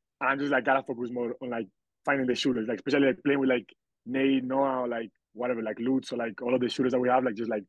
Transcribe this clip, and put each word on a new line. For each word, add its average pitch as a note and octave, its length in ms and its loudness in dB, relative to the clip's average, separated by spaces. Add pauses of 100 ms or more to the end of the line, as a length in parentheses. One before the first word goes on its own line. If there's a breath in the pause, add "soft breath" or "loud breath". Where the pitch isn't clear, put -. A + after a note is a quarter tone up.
(200)
And C3+ 100 2
I'm C#3 80 0
just, C#3+ 140 -2
like, B2+ 120 2
gotta C3+ 200 2
focus A#2+ 280 -6
more A#2+ 300 -4
on, B2 80 -8
like, A#2 160 -4 (380)
finding C#3 220 0
the B2 100 2
shooters, A#2+ 320 0
like, A2+ 100 -2
especially, C#3 300 4
like, - 160 0
playing C#3 160 2
with, C3 100 2
like, B2 180 0 (380)
Nate, C3+ 380 2
Noah, C3 380 0
or, A#2+ 60 -4
like, A#2 220 -6 (220)
whatever, A#2 300 -4
like, A2 180 -6
Lutz, C3 320 0
or, B2 40 -4
like, A#2 240 -6
all B2 140 0
of B2 60 4
the C3+ 80 0
shooters B2+ 240 0
that B2+ 80 2
we B2 80 2
have, B2+ 160 4
like, A#2 100 0
just, A2+ 160 -4
like, G#2+ 180 -4